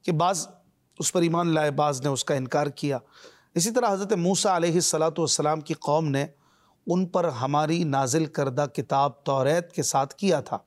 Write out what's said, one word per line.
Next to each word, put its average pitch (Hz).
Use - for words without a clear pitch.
کہ 175
بعض 175
اس -
پر 180
ایمان 170
لائے، 156
بعض 143
نے 147
اس 135
کا 151
انکار 143
کیا، 143
اسی 180
طرح 233
حضرت 196
موسیٰ 185
علیہ 170
الصلاۃ 160
والسلام 156
کی 151
قوم 151
نے 139
ان 180
پر 175
ہماری 151
نازل 139
کردہ 143
کتاب 139
توریت 143
کے 151
ساتھ 143
کیا 175
تھا -